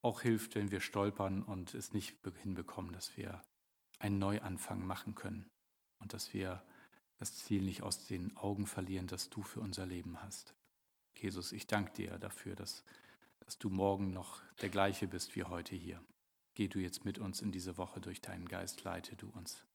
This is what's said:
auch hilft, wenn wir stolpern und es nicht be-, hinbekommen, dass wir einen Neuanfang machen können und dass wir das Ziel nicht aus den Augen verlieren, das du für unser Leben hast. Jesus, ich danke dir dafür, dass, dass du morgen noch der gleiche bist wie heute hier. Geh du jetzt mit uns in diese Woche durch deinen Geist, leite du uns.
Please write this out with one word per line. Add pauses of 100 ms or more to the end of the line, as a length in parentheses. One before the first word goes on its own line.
auch
hilft,
wenn
wir
stolpern
und
es
nicht
be-, (100)
hinbekommen,
dass
wir (560)
einen
Neuanfang
machen
können (480)
und
dass
wir (560)
das
Ziel
nicht
aus
den
Augen
verlieren,
das
du
für
unser
Leben
hast. (600)
Jesus,
ich
danke
dir
dafür,
dass, (580)
dass
du
morgen
noch (220)
der
gleiche
bist
wie
heute
hier. (520)
Geh
du
jetzt
mit
uns
in
diese
Woche
durch
deinen
Geist,
leite
du
uns. (100)